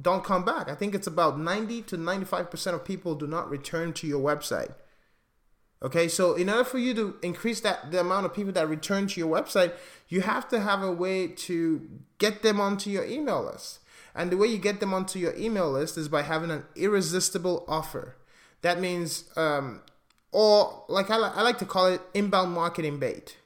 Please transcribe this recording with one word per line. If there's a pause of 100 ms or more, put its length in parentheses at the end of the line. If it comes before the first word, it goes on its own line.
don't
come
back.
I
think
it's
about
ninety
to
ninety-five
percent
of
people
do
not
return
to
your
website. (1080)
Okay,
so
in
order
for
you
to
increase
that,
the
amount
of
people
that
return
to
your
website, (340)
you
have
to
have
a
way
to (300)
get
them
onto
your
email
list. (340)
And
the
way
you
get
them
onto
your
email
list
is
by
having
an (100)
irresistible
offer. (460)
That
means, (120)
um, (500)
or
like
I
li-,
I
like
to
call
it (120)
inbound
marketing
bait.